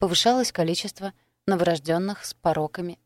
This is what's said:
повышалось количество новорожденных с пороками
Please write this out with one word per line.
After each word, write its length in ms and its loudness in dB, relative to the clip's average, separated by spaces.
повышалось 500 2
количество 600 -4
новорожденных 800 0
с 80 -10
пороками 720 -2